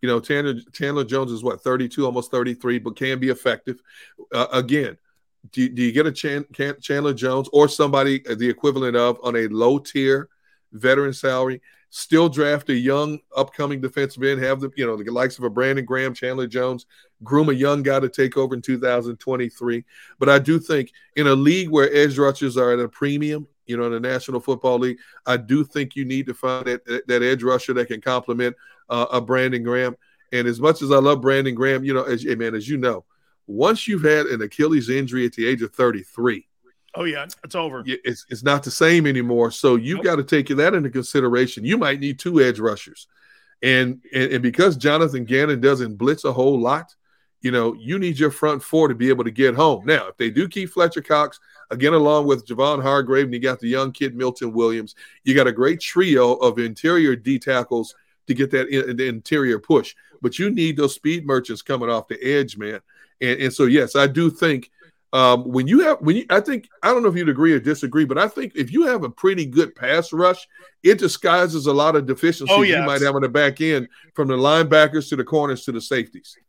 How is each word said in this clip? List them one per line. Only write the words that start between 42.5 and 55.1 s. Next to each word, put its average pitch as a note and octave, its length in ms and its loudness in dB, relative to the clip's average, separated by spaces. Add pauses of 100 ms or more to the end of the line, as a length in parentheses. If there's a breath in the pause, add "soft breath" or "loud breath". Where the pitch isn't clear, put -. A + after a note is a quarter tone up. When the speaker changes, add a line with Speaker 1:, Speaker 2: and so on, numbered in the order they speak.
Speaker 1:
rushers. - 460 -6 (560 soft breath)
And, B2+ 400 0 (100)
and, C3+ 200 0
and B2 100 -2
because D#3 340 2
Jonathan C#3+ 480 0
Gannon C3+ 360 0
doesn't B2+ 360 0
blitz C3+ 280 -2
a C#3 100 -2
whole C3 260 2
lot, C#3+ 340 -2 (460)
you B2+ 100 -4
know, A#2 240 0
you A#2 240 -8
need F3 200 -4
your D3+ 120 2
front D3 320 -2
four D#3+ 260 2
to B2+ 60 0
be A#2+ 140 0
able B2 160 2
to A2+ 60 -2
get B2 240 2
home. B2+ 320 2
Now, B2+ 220 2
if - 100 -18
they A#2 100 0
do C3+ 180 0
keep F#3 220 -8
Fletcher E3+ 320 0
Cox, D3 400 0 (300 soft breath)
again, C3 240 0
along D3+ 320 4
with C3+ 200 0
Javon C3+ 360 -2
Hargrave, C3+ 420 2
and B2 100 -6
you B2 60 -6
got B2+ 180 -2
the A#2 100 -6
young C3 220 -2
kid C3 240 -6
Milton B2 380 -6
Williams, A2+ 420 -2 (300 loud breath)